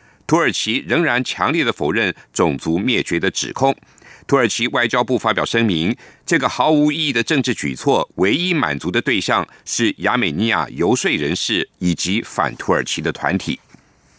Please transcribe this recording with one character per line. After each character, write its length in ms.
土 80
耳 160
其 360
仍 140
然 220
强 300
烈 100
的 80
否 200
认 220
种 240
族 200
灭 240
绝 180
的 120
指 220
控。 200
土 80
耳 120
其 220
外 180
交 140
部 160
发 140
表 140
声 200
明， 300
这 120
个 120
毫 220
无 200
意 160
义 60
的 100
政 180
治 120
举 200
措， 420
唯 180
一 200
满 240
足 140
的 100
对 200
象 260
是 360
亚 180
美 140
尼 160
亚 240
游 240
说 200
人 180
士 440
以 180
及 260
反 360
土 160
耳 100
其 180
的 120
团 240
体。 220